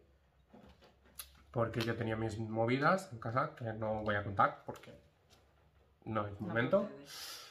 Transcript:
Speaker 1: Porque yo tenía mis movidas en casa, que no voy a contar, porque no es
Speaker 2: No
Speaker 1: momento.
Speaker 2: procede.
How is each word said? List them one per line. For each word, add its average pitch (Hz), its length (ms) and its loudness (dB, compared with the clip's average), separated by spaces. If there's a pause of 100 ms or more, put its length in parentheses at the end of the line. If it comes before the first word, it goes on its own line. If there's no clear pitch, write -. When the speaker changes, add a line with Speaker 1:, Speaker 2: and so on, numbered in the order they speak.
(1500)
Speaker 1:
Porque 117 300 0
yo 113 140 0
tenía 110 200 0
mis 110 240 -2
movidas 123 720 2
en 117 80 -10
casa, 127 360 -2
que 120 180 -8
no 110 300 -2
voy 107 120 2
a 101 80 0
contar, 101 420 2
porque - 320 -14 (1080)
no 110 200 0
es 101 140 -6
Speaker 2:
No 107 80 -4
Speaker 1:
momento. 131 400 4
Speaker 2:
procede. - 180 -14 (460)